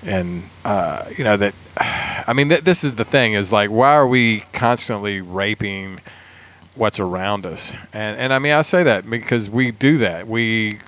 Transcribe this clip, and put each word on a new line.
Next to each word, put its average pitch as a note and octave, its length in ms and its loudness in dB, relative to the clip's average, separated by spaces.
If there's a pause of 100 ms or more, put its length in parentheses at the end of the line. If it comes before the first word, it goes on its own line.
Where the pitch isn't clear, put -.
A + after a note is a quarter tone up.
and, F2 380 -4 (200)
uh, F2 400 -2 (120)
you C3+ 80 -4
know, G#2 120 4
that, G2+ 180 0 (120)
<sighs> - 100 -16 (520)
I A#2 40 -2
mean, C#3 160 2
th-, D#3 160 4
this F3+ 200 2
is C3+ 120 -2
the A2 80 -4
thing, A#2+ 300 2
is, G2+ 180 -2
like, G#2 180 2
why B2 240 4
are C#3+ 120 6
we A#2 340 4 (120)
constantly G#2 680 -2
raping G2 800 -6 (760)
what's A2 240 0
around F#2+ 460 -4
us? - 280 -8 (180)
And, G#2+ 260 -8
and, C3 140 -2
I C3+ 60 2
mean, D3 140 2
I D3+ 100 4
say F3+ 220 2
that G#2+ 240 2
because A2+ 420 -2
we B2 220 0
do C#3 260 4
that. F#2+ 300 -2
We A2 600 0